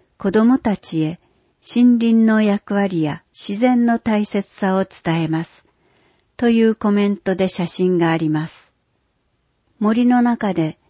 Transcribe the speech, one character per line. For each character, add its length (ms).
子 140
ど 160
も 120
た 180
ち 260
へ 180
森 360
林 160
の 280
役 320
割 280
や 200
自 280
然 260
の 120
大 260
切 280
さ 240
を 80
伝 400
え 40
ま 160
す。 200
と 120
い 140
う 120
コ 160
メ 180
ン 80
ト 200
で 120
写 180
真 320
が 120
あ 60
り 140
ま 180
す。 240
森 280
の 160
中 320
で 240